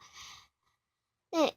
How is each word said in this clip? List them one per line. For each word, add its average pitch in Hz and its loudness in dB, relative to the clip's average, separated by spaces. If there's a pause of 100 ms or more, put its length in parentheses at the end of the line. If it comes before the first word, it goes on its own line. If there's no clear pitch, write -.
(1300)
네, 320 2